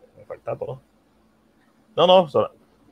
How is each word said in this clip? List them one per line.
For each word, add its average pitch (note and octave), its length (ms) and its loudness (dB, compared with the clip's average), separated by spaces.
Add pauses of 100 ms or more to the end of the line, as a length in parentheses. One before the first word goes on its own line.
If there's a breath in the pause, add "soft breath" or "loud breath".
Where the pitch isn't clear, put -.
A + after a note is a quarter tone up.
(180)
me - 80 -20
falta - 320 -14
todo. C3 240 -14 (1120)
No, E3 120 2
no, F3+ 220 4
solo, A2 220 -2 (400)